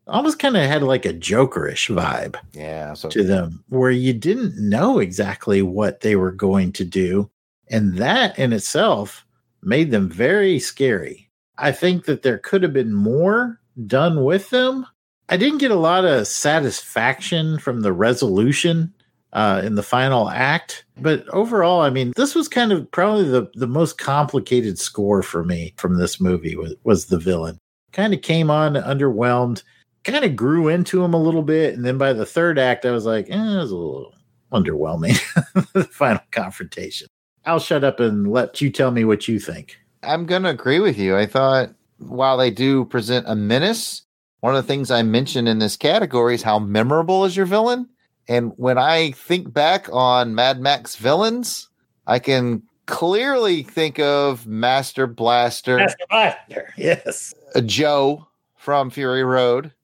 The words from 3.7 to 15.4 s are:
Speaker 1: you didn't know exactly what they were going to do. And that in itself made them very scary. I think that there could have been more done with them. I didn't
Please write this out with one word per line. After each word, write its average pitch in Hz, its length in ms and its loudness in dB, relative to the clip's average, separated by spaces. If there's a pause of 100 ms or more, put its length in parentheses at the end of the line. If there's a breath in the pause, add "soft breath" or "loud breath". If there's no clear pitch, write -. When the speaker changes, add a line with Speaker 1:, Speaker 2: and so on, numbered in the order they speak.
Speaker 1:
you 127 220 0
didn't 196 440 -2
know 139 420 2
exactly 98 640 -2
what 95 380 -2
they 107 160 0
were 92 160 0
going 95 420 0
to 95 120 -6
do. 92 440 -2 (400)
And 104 280 0
that 185 420 0
in 123 140 0
itself 120 720 -2 (360)
made 135 300 0
them 101 180 2
very 160 500 0
scary. 98 680 -4 (320)
I 139 160 0
think 180 320 0
that 143 160 -2
there 123 160 0
could - 260 0
have 156 80 0
been 123 220 0
more 175 680 0 (280)
done 147 360 2
with 185 280 0
them. 254 340 0 (420)
I - 80 0
didn't 285 220 2